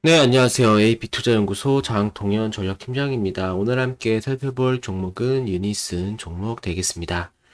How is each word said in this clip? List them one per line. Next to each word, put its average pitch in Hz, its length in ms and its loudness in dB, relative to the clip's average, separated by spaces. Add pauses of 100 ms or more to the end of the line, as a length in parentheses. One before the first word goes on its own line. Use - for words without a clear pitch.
네, 160 140 8
안녕하세요. 123 580 6
에이피 113 300 4
투자연구소 113 720 2
장동현 107 680 -2
전략팀장입니다. 101 1000 -4
오늘 117 260 0
함께 127 400 -2
살펴볼 127 600 -2
종목은 110 680 -4
유니슨 98 680 -4
종목 101 460 -8
되겠습니다. 87 720 -4 (220)